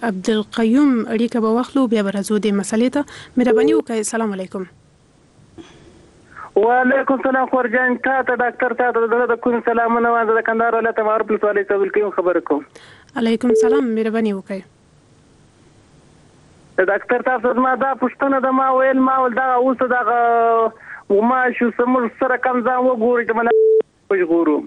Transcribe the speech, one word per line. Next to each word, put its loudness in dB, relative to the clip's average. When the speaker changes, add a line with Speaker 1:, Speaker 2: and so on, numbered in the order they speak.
Speaker 1:
عبدالقیوم 0
اړیکه -2
به 2
واخلو، 0
بیا 2
به -4
راځو -2
دې 0
مسئلې 0
ته. 0
مهرباني 4
وکړئ. -2
السلام -4
علیکم. -10
Speaker 2:
وعلیکم 0
السلام -2
خورجان، 0
تا 0
ته -2
ډاکټر، -2
تا 0
ته 0
د 0
زړه 0
د -2
کومې 0
سلامونه 0
وایم. 0
زه 4
د -4
کندهار 0
ولایت -2
معروف 0
ولسوالۍ 0
څخه 0
عبدالقیوم 0
خبره 0
کوم. -2
Speaker 1:
علیکم 2
السلام، 2
مهرباني -2
وکړئ. -12
Speaker 2:
ډاکټر 0
صاحب، -2
زما 0
دا -2
پوښتنه -2
ده، 0
ما 0
ویل، 2
ما 0
ویل 0
دغه -2
اوس 0
دغه 0
غوماشو 2
څه 2
موږ 2
سره 0
کم 0
ځان 0
وګورئ، 2
چې -2
مله 2
وژغورو. 2